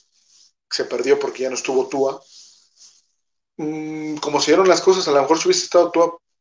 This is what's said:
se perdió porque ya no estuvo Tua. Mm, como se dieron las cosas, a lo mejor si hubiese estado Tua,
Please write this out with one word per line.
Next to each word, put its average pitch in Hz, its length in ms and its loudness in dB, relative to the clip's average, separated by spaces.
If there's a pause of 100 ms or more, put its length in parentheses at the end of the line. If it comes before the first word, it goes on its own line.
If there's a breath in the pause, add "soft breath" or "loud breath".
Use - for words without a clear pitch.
(720)
se - 160 -4
perdió 131 320 0
porque 127 240 -6
ya 127 80 -4
no 127 60 -8
estuvo 127 320 -2
Tua. 135 340 -4 (1400 soft breath)
Mm, 156 580 -8
como 147 240 -2
se 151 120 2
dieron 185 160 4
las 165 120 4
cosas, 185 280 2
a - 20 0
lo 143 100 4
mejor 147 180 2
si 180 100 -2
hubiese 180 160 2
estado 175 260 2
Tua, 170 280 0 (220)